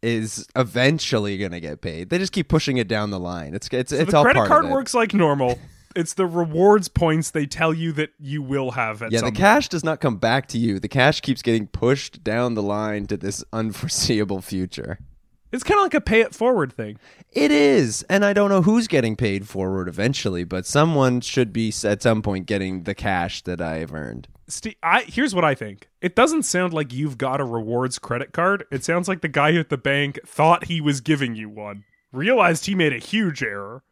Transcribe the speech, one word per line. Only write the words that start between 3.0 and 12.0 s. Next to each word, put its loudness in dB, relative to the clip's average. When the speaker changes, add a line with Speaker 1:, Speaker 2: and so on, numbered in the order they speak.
Speaker 1:
the -6
line. -8
It's, -8
it's, -2
Speaker 2:
So -2
Speaker 1:
it's 2
Speaker 2:
the 6
Speaker 1:
all 8
Speaker 2:
credit 4
Speaker 1:
part 4
Speaker 2:
card 4
Speaker 1:
of -4
it. -2
Speaker 2:
works -4
like 0
normal. 2
It's -2
the 0
rewards 4
points 2
they -2
tell 0
you -4
that -4
you -6
will -2
have -4
at -6
Speaker 1:
Yeah, 2
Speaker 2:
some 0
Speaker 1:
the 0
Speaker 2:
point. -6
Speaker 1:
cash 6
does -4
not -2
come 0
back 0
to -6
you. 0
The -8
cash 4
keeps -4
getting 2
pushed -2